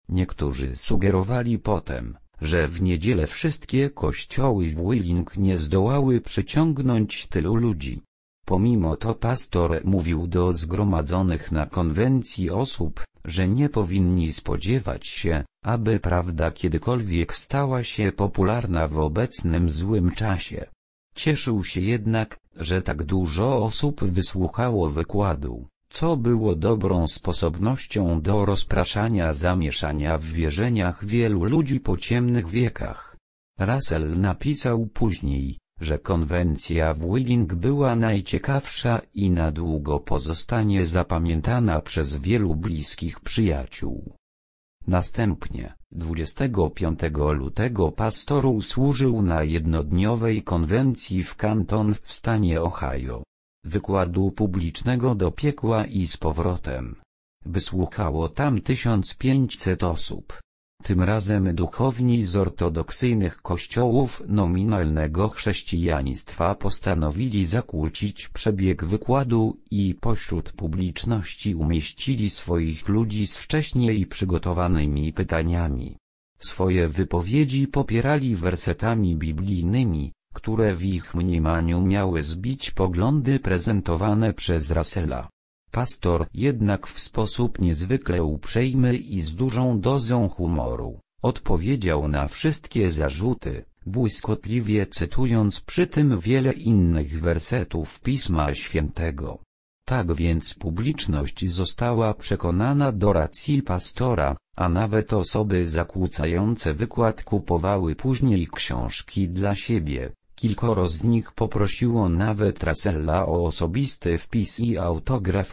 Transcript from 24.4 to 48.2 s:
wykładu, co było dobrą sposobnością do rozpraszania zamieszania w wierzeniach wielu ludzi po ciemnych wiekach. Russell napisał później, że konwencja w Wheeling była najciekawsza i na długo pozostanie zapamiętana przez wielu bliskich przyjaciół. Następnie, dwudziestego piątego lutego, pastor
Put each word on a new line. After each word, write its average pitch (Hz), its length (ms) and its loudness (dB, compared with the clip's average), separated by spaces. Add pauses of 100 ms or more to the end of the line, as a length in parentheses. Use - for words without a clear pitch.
wykładu, 71 760 -2 (240)
co 165 260 0
było 113 380 2
dobrą 92 540 2
sposobnością 87 1120 0
do 98 240 2
rozpraszania 98 880 2
zamieszania 78 840 0
w 76 60 -6
wierzeniach 85 800 0
wielu 107 400 2
ludzi 135 360 2
po 90 160 0
ciemnych 120 520 0
wiekach. - 680 -4 (420)
Russell 87 640 0
napisał 117 640 0
później, 69 720 -2 (220)
że 78 180 -2
konwencja 82 960 0
w 78 100 -6
Wheeling 117 500 0
była 127 420 2
najciekawsza 113 1040 0 (140)
i 98 160 2
na 82 220 2
długo 76 480 -2
pozostanie 92 840 0
zapamiętana 85 920 0
przez 73 360 -2
wielu 90 380 2
bliskich 82 680 -4
przyjaciół. - 920 -2 (720)
Następnie, - 880 -2 (160)
dwudziestego 82 800 -2
piątego 76 600 -2
lutego, 85 600 0
pastor 120 720 0